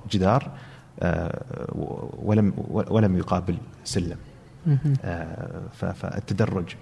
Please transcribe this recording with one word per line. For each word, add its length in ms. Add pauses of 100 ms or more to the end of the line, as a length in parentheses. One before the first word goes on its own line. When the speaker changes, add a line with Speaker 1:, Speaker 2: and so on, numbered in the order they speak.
(100)
Speaker 1:
جدار، 400 (500)
آه، 720
و-، 360 (140)
ولم، 340
و-، 380
ولم 220
يقابل 400 (280)
سلم. 340 (480)
Speaker 2:
مهم. 280 (100)
Speaker 1:
آه، 580 (100)
ف-، 120
فالتدرج 840 (140)